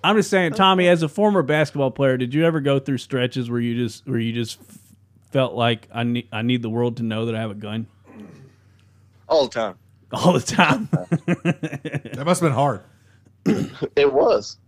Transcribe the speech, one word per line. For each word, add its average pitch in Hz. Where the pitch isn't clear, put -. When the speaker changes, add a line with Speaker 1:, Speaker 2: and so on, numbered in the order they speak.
Speaker 1:
I'm 208
just 196
saying, 180
Tommy, 190
as 170
a 156
former 202
basketball 143
player, 131
did 123
you 160
ever 165
go 139
through 135
stretches 123
where 120
you 117
just, -
where 120
you 113
just 117
f-, -
felt 123
like, 117
"I 117
need, 120
I 110
need 120
the 113
world 117
to 117
know 110
that 113
I 110
have 110
a 101
gun"? 107
Speaker 2:
All 147
the -
time. 107
Speaker 1:
All 175
the -
time. 151
<laughs> 156
Speaker 3:
That 131
must 175
have 165
been 131
hard. 127
Speaker 2:
<clears throat> -
It 143
was. -